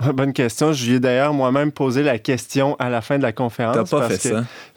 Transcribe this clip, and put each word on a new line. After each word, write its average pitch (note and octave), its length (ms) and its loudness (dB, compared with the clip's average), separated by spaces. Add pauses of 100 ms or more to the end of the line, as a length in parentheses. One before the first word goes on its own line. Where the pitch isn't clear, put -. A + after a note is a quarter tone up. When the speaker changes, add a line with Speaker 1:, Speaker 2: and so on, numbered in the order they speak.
Speaker 1:
<laughs> D3 80 2
Bonne C3+ 180 0
question. C#3 400 0
J'y B2 220 0
ai B2+ 80 4
d'ailleurs C3 320 2
moi-même C#3+ 400 2
posé C3+ 300 0
la B2+ 160 2
question C3+ 600 0
à B2+ 100 -2
la A#2+ 120 -2
fin C#3+ 160 -2
de C#3 60 0
la A#2 100 0
conférence. A#2+ 420 -2
Speaker 2:
T'as A2+ 80 2
pas B2+ 240 -2
Speaker 1:
parce A2 100 -2
Speaker 2:
fait B2+ 120 -2
Speaker 1:
que A2+ 60 0
Speaker 2:
ça ? A#2 100 -2 (320)